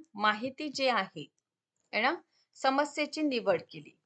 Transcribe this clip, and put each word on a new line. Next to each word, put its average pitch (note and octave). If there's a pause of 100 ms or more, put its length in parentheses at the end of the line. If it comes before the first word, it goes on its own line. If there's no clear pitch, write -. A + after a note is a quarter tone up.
(140)
माहिती G#3+
जी C4+
आहे, F#3+ (680)
है G#3+
ना, C#4+ (400)
समस्येची D4
निवड G3+
केली. D#3